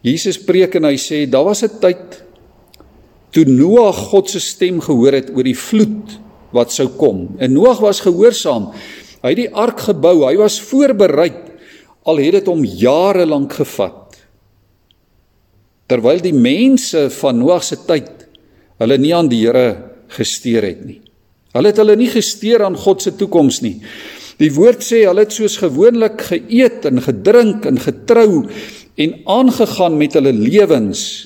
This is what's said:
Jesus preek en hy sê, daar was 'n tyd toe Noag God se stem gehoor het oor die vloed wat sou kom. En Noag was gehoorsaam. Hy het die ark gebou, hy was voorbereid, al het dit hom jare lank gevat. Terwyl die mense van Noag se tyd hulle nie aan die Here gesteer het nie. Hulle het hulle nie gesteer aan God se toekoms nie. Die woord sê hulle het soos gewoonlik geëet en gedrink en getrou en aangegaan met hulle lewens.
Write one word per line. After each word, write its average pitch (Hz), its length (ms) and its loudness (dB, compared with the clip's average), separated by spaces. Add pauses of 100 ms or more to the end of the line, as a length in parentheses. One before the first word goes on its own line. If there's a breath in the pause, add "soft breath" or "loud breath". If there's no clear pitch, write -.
Jesus 160 320 -2
preek 185 400 0
en 156 100 0
hy 143 140 -2
sê, 151 240 -4
daar 135 240 0
was 208 140 -4
'n 220 180 -6
tyd - 400 -2 (1080)
toe 160 140 4
Noag 180 520 4 (140)
God 196 180 2
se 185 100 -8
stem 180 400 -4
gehoor 135 340 2
het 131 160 -4
oor 127 140 -4
die 127 140 -2
vloed - 640 -4 (340)
wat 120 180 0
sou 135 160 -2
kom. 120 520 -2
En 131 140 0
Noag 220 260 4
was 208 200 0
gehoorsaam. 185 720 0 (500 loud breath)
Hy 123 80 -2
het 143 80 0
die 240 160 -6
ark 226 260 -2
gebou, 160 500 2
hy 156 80 2
was 208 240 0
voorbereid, 196 960 0 (500 loud breath)
al 160 160 0
het 165 180 2
dit 196 100 -2
hom 165 160 0
jare 151 600 0
lank 143 320 -4
gevat. - 600 -8 (1700)
Terwyl 127 320 0
die 175 120 -2
mense 156 760 2 (120)
van 123 220 0
Noag 165 240 0
se - 200 -8
tyd 156 260 -2 (680 soft breath)
hulle 120 180 2
nie 151 160 0
aan 170 160 0
die 113 140 0
Here 123 220 2 (480)
gesteer 113 500 -4
het 87 200 -10
nie. - 140 -18 (560)
Hulle 175 160 2
het 208 80 0
hulle 214 180 4
nie 240 140 0
gesteer 214 540 -2
aan 185 120 -4
God 190 280 0
se 190 100 -4
toekoms 165 480 0
nie. 101 140 -6 (640 loud breath)
Die 151 100 2
woord 220 320 2
sê 226 220 2
hulle 190 180 2
het 208 100 -2
soos 214 280 -4
gewoonlik 214 680 0
geëet 226 640 0
en 127 160 0
gedrink 202 640 2
en 131 100 0
getrou 214 640 2 (560 loud breath)
en 156 160 -2 (160)
aangegaan 220 680 0
met 147 200 0
hulle 135 180 2
lewens. 123 680 0 (200)